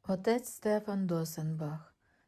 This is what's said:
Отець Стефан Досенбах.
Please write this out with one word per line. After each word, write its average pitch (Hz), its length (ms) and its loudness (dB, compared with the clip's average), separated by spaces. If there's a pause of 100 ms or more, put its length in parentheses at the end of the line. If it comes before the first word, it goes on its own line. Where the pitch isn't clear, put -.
Отець 226 420 2
Стефан 208 580 0
Досенбах. 160 880 -2 (320)